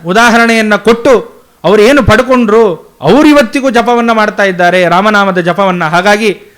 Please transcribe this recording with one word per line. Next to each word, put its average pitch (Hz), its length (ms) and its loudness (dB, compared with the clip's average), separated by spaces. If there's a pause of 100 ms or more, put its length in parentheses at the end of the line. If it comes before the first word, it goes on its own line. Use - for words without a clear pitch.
ಉದಾಹರಣೆಯನ್ನ 226 680 0
ಕೊಟ್ಟು 226 680 -2 (200)
ಅವ್ರು 208 180 2
ಏನು 269 200 2
ಪಡ್ಕೊಂಡ್ರು, 226 960 0
ಅವ್ರು 262 280 2
ಇವತ್ತಿಗೂ 285 420 0
ಜಪವನ್ನ 233 420 -2
ಮಾಡ್ತಾ 214 300 -2
ಇದ್ದಾರೆ 180 460 0
ರಾಮನಾಮದ 196 500 0
ಜಪವನ್ನ. 180 460 -2
ಹಾಗಾಗಿ 190 560 -2 (160)